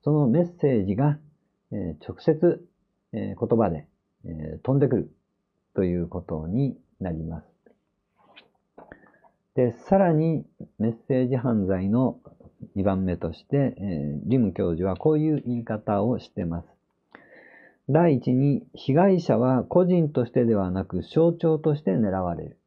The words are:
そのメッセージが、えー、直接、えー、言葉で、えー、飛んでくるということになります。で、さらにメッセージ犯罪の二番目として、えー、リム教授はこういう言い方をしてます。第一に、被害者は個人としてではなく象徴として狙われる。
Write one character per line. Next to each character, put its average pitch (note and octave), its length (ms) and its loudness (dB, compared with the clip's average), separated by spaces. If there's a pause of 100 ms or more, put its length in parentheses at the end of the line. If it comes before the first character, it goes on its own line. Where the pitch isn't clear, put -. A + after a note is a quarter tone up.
そ D3 80 0
の D3 160 4
メ C#3+ 140 4
ッ F3 180 -4
セ C3 220 2
ー F#2 40 -2
ジ G2 100 0
が、 D3 220 0 (540)
え F2+ 280 -6
ー、 - 80 -20
直 F#2 120 -12
接、 D#3+ 440 0 (500)
え G2+ 240 -6
ー、 A2+ 100 -4
言 A2+ 120 2
葉 G#2 100 2
で、 D2+ 180 -8 (380)
え D#2 320 -12
ー、 - 60 -18
飛 C3 120 0
ん C#3 40 4
で C#3+ 80 4
く A#2+ 100 2
る - 140 -4 (640)
と G2 80 0
い F2 140 0
う E2+ 100 -2
こ F2 140 -10
と D#2 260 -8
に B2 300 -2 (220)
な F#2 120 -6
り D#2+ 120 -8
ま E2 180 -10
す。 - 120 -20 (2000)
で、 B2 160 2 (160)
さ G3 120 4
ら F3+ 120 4
に D#3+ 340 0 (340)
メ A2 100 2
ッ A2+ 60 -4 (120)
セ B2+ 160 2
ー B2+ 40 0
ジ C3 80 0
犯 A2+ 320 0
罪 F#2+ 200 0
の A#2+ 320 0 (560)
二 G2 80 -2
番 F#2+ 220 0
目 F2 120 -2
と E2 140 -6
し - 140 -18
て、 C#3+ 320 0
え - 40 -12 (360)
ー、 - 80 -8
リ B2+ 140 2
ム G2+ 140 0
教 F2+ 180 -2
授 F2+ 180 -2
は F#2 80 -4
こ D#3 140 0
う D3+ 80 2
い D#3 120 0
う D3 140 -2
言 A#2+ 140 -4
い A2+ 40 -8
方 G#2+ 400 -2
を A#2 160 0
し - 100 -18
て F#2 160 -6
ま E2+ 180 -6
す。 - 40 -20 (1200)
第 D#3+ 260 4
一 B2 180 -2
に、 C#3 400 2
被 - 200 -4
害 F#3 260 4
者 A2+ 180 0
は B2+ 260 2
個 F3+ 220 2
人 E3+ 240 2
と B2+ 160 0
し - 60 -16
て B2 140 2
で A2+ 100 4
は F#2 160 0
な F#2+ 140 -2
く F2+ 160 -6
象 E3 320 2
徴 D#3+ 260 0
と D3+ 160 0
し D3 80 -10
て - 80 0
狙 G#2+ 280 0
わ F2+ 140 -2
れ D#2 120 -8
る。 - 220 -18